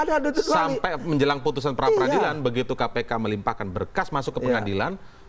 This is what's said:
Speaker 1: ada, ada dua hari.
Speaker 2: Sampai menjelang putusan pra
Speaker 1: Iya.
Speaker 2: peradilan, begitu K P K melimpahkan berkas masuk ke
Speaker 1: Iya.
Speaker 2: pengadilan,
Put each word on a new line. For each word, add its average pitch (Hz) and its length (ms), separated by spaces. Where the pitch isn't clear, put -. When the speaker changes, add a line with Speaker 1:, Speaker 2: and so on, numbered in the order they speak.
Speaker 1:
ada, 311 80
ada 294 160
dua 294 160
hari. - 80
Speaker 2:
Sampai 277 380
menjelang 143 400
putusan 139 320
pra - 160
Speaker 1:
Iya. 440 80
Speaker 2:
peradilan, 190 480
begitu 123 320
K 123 80
P 120 160
K 117 160
melimpahkan 107 480
berkas 92 480
masuk 139 240
ke 131 80
Speaker 1:
Iya. 127 80
Speaker 2:
pengadilan, 107 400